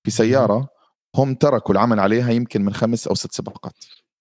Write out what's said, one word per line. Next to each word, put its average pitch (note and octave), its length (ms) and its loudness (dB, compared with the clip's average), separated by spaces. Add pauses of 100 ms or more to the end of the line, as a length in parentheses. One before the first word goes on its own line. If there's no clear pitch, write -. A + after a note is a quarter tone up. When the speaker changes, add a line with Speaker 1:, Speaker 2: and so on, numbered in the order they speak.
Speaker 1:
في G#2+ 60 -2
سيارة A2+ 460 2
Speaker 2:
مهم. C3+ 120 -4 (480)
Speaker 1:
هم C3+ 180 0
تركوا B2+ 400 0
العمل G#2+ 260 2
عليها A2+ 300 2
يمكن A2+ 340 -2
من G2+ 100 -2
خمس A2+ 340 -2
أو G2 60 0
ست - 180 -6
سباقات. - 520 -14 (360)